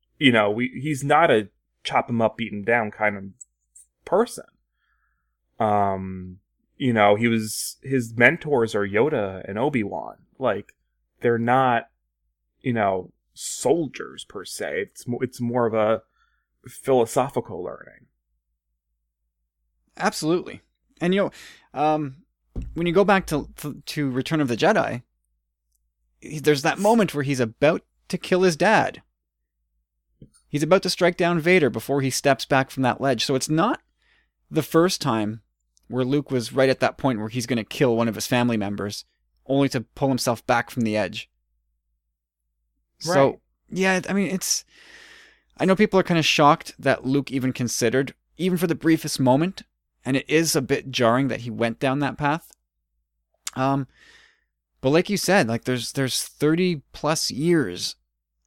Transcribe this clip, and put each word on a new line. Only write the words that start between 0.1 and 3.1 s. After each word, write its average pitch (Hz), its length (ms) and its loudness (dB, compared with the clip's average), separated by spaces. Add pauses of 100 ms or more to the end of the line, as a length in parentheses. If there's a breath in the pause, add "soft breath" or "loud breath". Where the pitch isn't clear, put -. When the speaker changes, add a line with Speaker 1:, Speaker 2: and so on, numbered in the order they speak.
Speaker 1:
You 135 140 4
know, 107 180 4
we, 120 200 -4 (120)
he's 139 220 -6
not 151 260 4
a 107 200 2 (360)
chop - 240 -2
him 117 120 -2
up, 110 140 0
beat 110 160 -8
him 104 120 -10
down 113 280 0
kind 104 240 -2